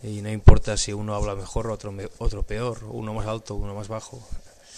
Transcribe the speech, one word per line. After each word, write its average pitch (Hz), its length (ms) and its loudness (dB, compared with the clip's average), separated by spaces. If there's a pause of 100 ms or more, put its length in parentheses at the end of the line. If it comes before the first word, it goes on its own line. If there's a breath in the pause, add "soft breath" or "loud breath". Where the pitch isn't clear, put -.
Y 107 180 -8
no 104 100 -8
importa 107 460 8
si 104 160 -4
uno 104 220 -6
habla 104 220 -2
mejor, 110 340 -6
otro 104 220 -8
me-, 98 260 -12
otro 107 240 -2
peor, 110 420 -6
uno 110 300 -8
más 110 120 -6
alto, 110 280 -8
uno 104 200 -6
más 104 120 -10
bajo. 110 340 -12 (580 loud breath)